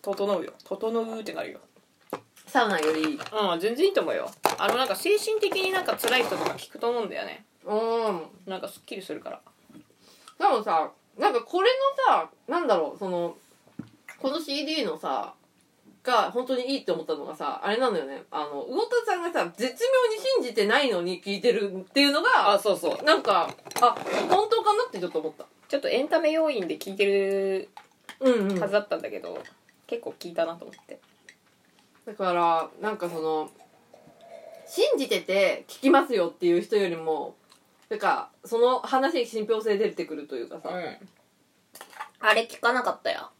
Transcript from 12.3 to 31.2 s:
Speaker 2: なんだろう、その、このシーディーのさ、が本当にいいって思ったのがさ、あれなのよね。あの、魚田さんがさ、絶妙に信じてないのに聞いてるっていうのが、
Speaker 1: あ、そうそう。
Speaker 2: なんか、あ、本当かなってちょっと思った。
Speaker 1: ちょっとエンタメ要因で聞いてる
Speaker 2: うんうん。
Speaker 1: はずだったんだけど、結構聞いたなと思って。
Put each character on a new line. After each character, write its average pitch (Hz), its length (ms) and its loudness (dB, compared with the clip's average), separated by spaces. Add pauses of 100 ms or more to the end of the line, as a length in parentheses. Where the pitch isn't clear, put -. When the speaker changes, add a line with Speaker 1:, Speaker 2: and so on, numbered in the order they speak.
Speaker 2:
な 330 120 -2
ん 285 80 -2
だ 202 100 4
ろ 147 180 -2
う、 - 40 -20
そ 190 100 -4
の、 175 260 -2 (880)
こ 269 80 0
の 302 80 -4
シ 294 240 -6
ー - 20 -4
デ 311 120 -4
ィ 269 60 -2
ー - 20 -2
の 160 120 -4
さ、 131 380 -6 (680)
が 220 300 2
本 247 160 -2
当 262 80 0
に 247 160 -2
い 277 80 0
い - 20 -8
っ - 40 -12
て 185 60 0
思 160 120 -2
っ - 20 -10
た 160 100 -2
の 143 100 -10
が 143 100 -10
さ、 143 280 -6
あ 202 80 0
れ 220 60 0
な 254 140 2
の 185 60 -2
よ 143 80 -4
ね。 135 260 -10
あ - 140 -4
の、 - 180 -8
魚 381 220 -2 (200)
田 - 0 -
さ 392 120 0
ん 349 40 -6
が 339 100 -4
さ、 190 240 -2
絶 254 280 -4
妙 494 320 2
に 427 60 -10
信 523 220 0
じ 240 100 -6
て 208 120 2
な 240 160 4
い 269 80 2
の 180 120 0
に 180 200 -4
聞 202 140 -4
い 185 60 -6
て 240 120 4
る 202 200 -2
っ 190 120 -6
て - 160 2
い 285 40 8
う 285 60 4
の 302 100 2
が、 349 300 6
Speaker 1:
あ、 202 80 4
そ 202 140 2
う - 40 0
そ 151 240 -2
う。 - 20 -8
Speaker 2:
な 311 120 6
ん 302 60 -2
か、 185 280 2 (320)
あ、 240 140 6 (340)
本 415 200 4
当 453 140 2
か 415 120 4
な 466 100 0
っ 508 60 -12
て 196 80 -8
ち 175 60 -4
ょ 175 40 -4
っ - 20 -10
と - 80 -2
思 156 100 -4
っ - 40 -12
た。 - 120 -18 (240)
Speaker 1:
ち - 60 -2
ょ - 20 2
っ - 40 0
と - 80 -2
エ 247 120 2
ン 311 80 -2
タ 330 100 4
メ 311 120 2
要 320 180 2
因 208 180 -2
で 156 100 -4
聞 196 160 -10
い - 20 -8
て 202 100 2
る 196 640 0 (500)
Speaker 2:
う 262 100 4
ん 208 220 2
う - 20 0
ん。 185 60 0
Speaker 1:
は 196 80 -2
ず 190 60 -4
だ 208 60 4
っ - 80 -6
た - 100 -4
ん - 40 -8
だ - 80 -8
け 98 100 -10
ど、 - 220 -10 (460)
結 233 140 -6
構 - 180 -10
聞 175 120 -12
い - 20 -16
た 170 120 0
な 165 100 -8
と 170 100 -18
思 - 80 -18
っ - 120 -20
て。 - 140 -18 (1040)